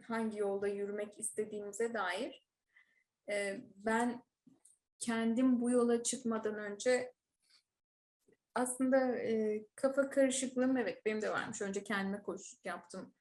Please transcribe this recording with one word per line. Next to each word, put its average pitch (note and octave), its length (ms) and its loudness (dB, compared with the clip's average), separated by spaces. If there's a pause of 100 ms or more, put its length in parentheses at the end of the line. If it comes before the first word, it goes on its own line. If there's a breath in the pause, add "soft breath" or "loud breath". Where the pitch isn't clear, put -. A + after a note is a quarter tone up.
hangi A3 360 -4
yolda G3+ 300 0
yürümek G3+ 500 -4
istediğimize G#3+ 760 -4
dair. G3 500 -4 (880 soft breath)
E, G#2 300 -2 (160)
ben A3+ 460 0 (760)
kendim A#3 600 2
bu A#3+ 100 2
yola A#3+ 320 4
çıkmadan A3 560 -2
önce B3 540 0 (1400 soft breath)
aslında, B3+ 640 2
e, G#3+ 460 0 (100)
kafa C4+ 360 2
karışıklığım, C4 680 2
evet, G#3 300 -2
benim G#3+ 160 0
de G3 80 -2
varmış. - 320 -4
Önce G3 220 -4
kendime G2+ 380 -2
koçluk - 420 -10
yaptım - 560 -10